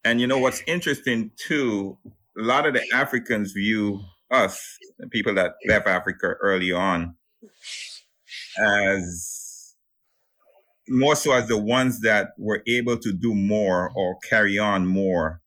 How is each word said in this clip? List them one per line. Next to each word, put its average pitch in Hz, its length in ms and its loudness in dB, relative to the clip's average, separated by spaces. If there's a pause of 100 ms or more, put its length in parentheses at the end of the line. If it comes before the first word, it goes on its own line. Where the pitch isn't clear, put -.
And 117 160 2
you 123 60 2
know 131 120 2
what's 127 280 0
interesting 139 680 -2
too, 107 600 -2 (400)
a 110 40 -8
lot 131 240 2
of 143 80 0
the 123 100 0 (100)
Africans 120 580 -2
view 104 480 0 (300)
us, 131 300 2 (380)
the - 100 -14
people 107 260 -2
that 92 180 2 (140)
left 104 220 2
Africa 92 400 -2 (120)
early 95 320 0
on, 87 440 -2 (1400)
as 98 1160 -2 (1120)
more 127 280 4
so 147 160 2
as 120 160 2
the 113 100 2
ones 120 420 2
that 107 280 2 (100)
were 104 280 -4
able 120 320 0
to 110 140 -4
do 104 220 0
more 98 600 2
or 92 220 -2 (120)
carry 104 300 2
on 101 280 2
more 92 600 0